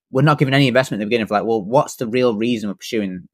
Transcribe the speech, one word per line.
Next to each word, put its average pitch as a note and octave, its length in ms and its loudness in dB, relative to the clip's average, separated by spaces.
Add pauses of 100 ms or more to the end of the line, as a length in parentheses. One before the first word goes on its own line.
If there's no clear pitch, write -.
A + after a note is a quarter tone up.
(120)
we're C3 100 2
not D3 160 4
given C3 160 -2
any C#3 160 4
investment A#2+ 320 0
at G#2+ 40 -2
the - 40 -6
beginning A2+ 140 0
of, G2+ 80 -6
like, G2+ 120 2
well, A2+ 180 0
what's A#2 360 0
the B2 100 -6
real A#2+ 300 0
reason A2 320 -2
we're F#2 60 -8
pursuing F#2 580 -6